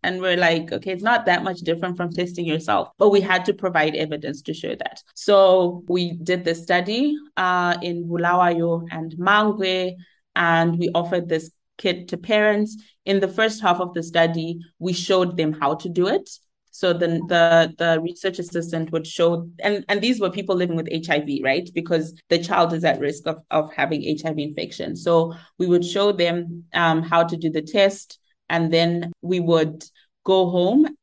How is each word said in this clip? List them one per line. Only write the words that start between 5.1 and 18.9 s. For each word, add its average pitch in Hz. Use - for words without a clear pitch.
So 185
we 175
did 175
the 165
study, 208
uh, 180
in 170
Bulawayo 170
and 165
Mangwe, 190
and 170
we 170
offered 175
this 165
kit 180
to 175
parents. 208
In 196
the 185
first 220
half 175
of 180
the 170
study, 165
we 180
showed 180
them 156
how 151
to 175
do 175
it. 320
So 180
the, 170
the, 165
the 165
research 180
assistant 170